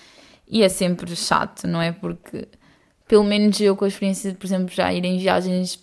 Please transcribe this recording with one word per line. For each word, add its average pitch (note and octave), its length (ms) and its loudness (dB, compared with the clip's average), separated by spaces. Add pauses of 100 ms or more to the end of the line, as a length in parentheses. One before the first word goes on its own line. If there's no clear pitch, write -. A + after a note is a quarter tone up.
(480)
E A3 160 2
é F#3+ 40 6
sempre F3+ 480 -2
chato, - 500 -2
não E3+ 160 -2
é? E3+ 120 -2
Porque, - 540 -10 (600)
pelo G#3 160 6
menos G#3 380 4
eu G3 120 4
com G3 120 -2
a - 20 2
experiência G3 440 -4
de, F#3 60 -10
por - 80 -14
exemplo, F#3 280 -2
já F3+ 200 0
ir F3+ 120 -2
em F#3 120 0
viagens F#3 640 0